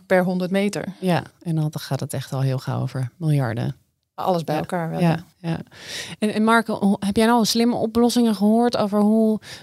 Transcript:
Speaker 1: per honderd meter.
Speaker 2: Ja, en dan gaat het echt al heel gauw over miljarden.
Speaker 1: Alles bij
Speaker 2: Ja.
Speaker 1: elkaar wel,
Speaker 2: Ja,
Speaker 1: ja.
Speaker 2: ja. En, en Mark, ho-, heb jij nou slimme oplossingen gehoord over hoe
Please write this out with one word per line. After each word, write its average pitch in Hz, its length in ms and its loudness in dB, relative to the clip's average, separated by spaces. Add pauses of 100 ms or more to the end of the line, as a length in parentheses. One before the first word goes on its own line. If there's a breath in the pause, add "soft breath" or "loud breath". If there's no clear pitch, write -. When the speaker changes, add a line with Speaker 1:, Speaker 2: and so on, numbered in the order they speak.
Speaker 1:
per 185 180 2
honderd 180 280 -2
meter. 196 480 -2
Speaker 2:
Ja, 180 240 0 (180)
en 165 140 -4
dan 151 240 0
gaat - 200 -6
het - 140 -8
echt - 200 -8
al 135 80 -2
heel 135 180 0
gauw 123 220 -6
over 127 360 -6
miljarden. 135 580 -2 (380)
Speaker 1:
Alles 175 300 -2
bij 151 120 -4
Speaker 2:
Ja. 160 60 -2
Speaker 1:
elkaar 170 280 -6
wel, 165 100 -6
Speaker 2:
Ja, 170 100 2
Speaker 1:
ja. - 400 -6
Speaker 2:
ja. 165 100 -4 (600 loud breath)
En, 214 140 -2
en 214 100 0
Mark, 220 240 4
ho-, 202 320 2
heb 202 160 -2
jij 226 100 4
nou 233 200 4
slimme 233 300 0
oplossingen 233 600 2
gehoord 220 420 4
over 208 220 0
hoe 214 400 4 (240 loud breath)